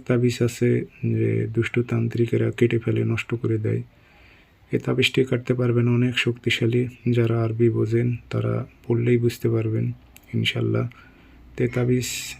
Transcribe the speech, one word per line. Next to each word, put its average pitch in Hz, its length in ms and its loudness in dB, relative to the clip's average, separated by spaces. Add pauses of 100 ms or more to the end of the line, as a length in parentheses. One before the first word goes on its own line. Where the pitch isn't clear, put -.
তাবিজ 123 360 2
আছে 120 260 2 (360)
যে 113 260 0 (160)
দুষ্ট 113 320 -2
তান্ত্রিকেরা 117 720 0
কেটে 117 280 2
ফেলে, 113 260 -2
নষ্ট 113 300 -4
করে 113 240 -2
দেয়। 110 240 -2 (880)
এই 127 60 2
তাবিজটি 127 460 0
কাটতে 127 300 -2
পারবেন, 120 340 2
অনেক 123 300 2
শক্তিশালী। 120 640 0 (260)
যারা 117 340 2
আরবি 113 280 2
বোঝেন 113 380 0 (220)
তারা 113 240 -2 (280)
পড়লেই 120 360 2
বুঝতে 117 300 -2
পারবেন 113 360 0 (500)
ইনশাল্লাহ। 113 500 -2 (680)
তো - 100 -10
এই 123 60 2
তাবিজ 123 400 0 (320)